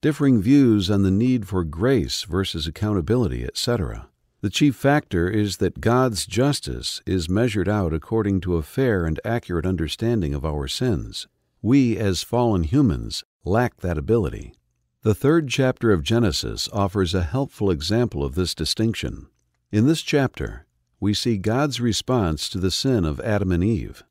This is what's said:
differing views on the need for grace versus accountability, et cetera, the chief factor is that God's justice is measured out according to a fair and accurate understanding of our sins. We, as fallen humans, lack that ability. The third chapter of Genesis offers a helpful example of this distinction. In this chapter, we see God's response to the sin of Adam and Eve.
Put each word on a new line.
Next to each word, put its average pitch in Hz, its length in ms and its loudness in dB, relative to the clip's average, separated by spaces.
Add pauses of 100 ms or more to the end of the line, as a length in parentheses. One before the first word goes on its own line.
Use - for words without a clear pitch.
differing 143 380 4
views 110 520 4
on 98 100 4
the 95 80 4
need 110 380 2
for 92 160 -2
grace 82 600 0
versus 87 440 -4
accountability, 92 760 0
et - 140 -8
cetera, 69 500 -4 (340)
the 107 100 -2
chief 143 240 2
factor 139 520 0
is 104 300 -2
that - 240 -2
God's 120 460 2
justice 101 800 -2
is 90 200 -2
measured 98 400 0
out 101 240 0
according 98 500 0
to 87 160 0
a 80 40 0
fair 104 440 0
and 80 200 -2
accurate 87 400 -4
understanding 90 680 -2
of 69 100 -6
our 73 220 -4
sins. 71 600 -4 (320)
We, 120 380 4
as 98 240 0
fallen 117 440 0
humans, 76 580 0 (200)
lack 113 340 0
that 87 200 -4
ability. 73 560 -2 (480)
The 107 140 2
third 151 340 2
chapter 127 420 2
of 82 120 2
Genesis 90 680 0
offers 98 440 0
a 90 80 2
helpful 110 480 -2
example 87 520 0
of 67 120 -4
this 87 180 -2
distinction. - 720 -4 (460)
In 110 160 4
this 160 160 2
chapter, 69 640 -2 (320)
we 101 160 0
see 117 220 0
God's 117 440 -2
response 107 680 0
to 95 100 -6
the 92 100 0
sin 117 360 0
of 73 160 -2
Adam 101 300 0
and 87 120 2
Eve. 92 480 -2